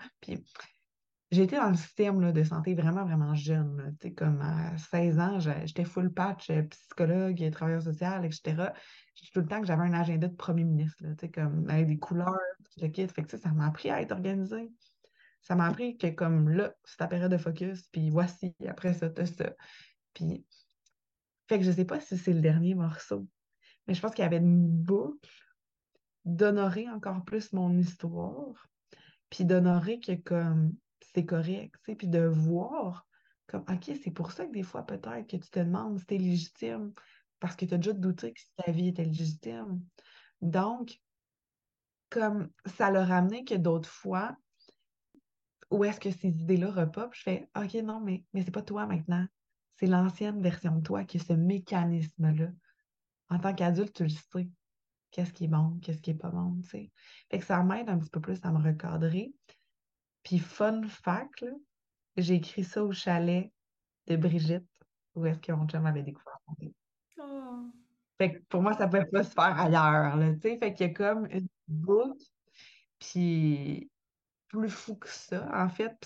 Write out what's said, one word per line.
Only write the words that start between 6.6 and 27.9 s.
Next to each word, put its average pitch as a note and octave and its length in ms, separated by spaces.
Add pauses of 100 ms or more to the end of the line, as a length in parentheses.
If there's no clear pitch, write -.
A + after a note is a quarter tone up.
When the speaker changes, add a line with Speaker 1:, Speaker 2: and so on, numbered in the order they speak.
Speaker 1:
psychologue, E3+ 880
travailleur E3 300
social, F3 420
et D#3+ 80
cetera. D#3+ 420 (420)
J'ai - 180
tout F#3 80
le D#3+ 60
temps G#3+ 120
que G#3 80
j'avais E3 160
un F3 100
agenda E3+ 340
de F3 80
premier E3+ 280
ministre, D#3 400
là, D#3 120
tu E3+ 100
sais, D#3+ 60
comme, D3+ 360
avec D#3 200
des D3+ 100
couleurs, F3+ 420 (240)
tout - 180
le D#3+ 60
kit. F#3 200
Fait E3 160
que, D#3 40
tu - 100
sais, - 40
ça E3 100
m'a D3+ 140
appris D#3 240
à - 120
être - 100
organisée. G3 600 (680)
Ça F3+ 140
m'a E3+ 100
appris A#3+ 320
que, F3 100
comme, D#3+ 420
là, E3+ 240 (100)
c'est - 140
ta E3+ 100
période F3+ 240
de F3+ 60
focus, F3+ 540
puis D#3 200
voici, F3 440 (120)
après F3+ 260
ça, E3 160
t'as F3+ 160
ça. - 260 (600)
Puis, E3 320 (1040)
fait G#3 100
que F#3 60
je F#3 60
sais F3+ 140
pas D4+ 140
si F#3+ 180
c'est F3+ 160
le E3 80
dernier E3 340
morceau, D#3 520 (600)
mais F#3+ 60
je F3+ 80
pense G#3+ 100
qu'il F#3+ 120
y F3 40
avait E3+ 100
une F3 300
boucle F#3+ 600 (960)
d'honorer G3+ 640
encore G3 360
plus G#3+ 260
mon F3+ 260
histoire, F3+ 920 (600)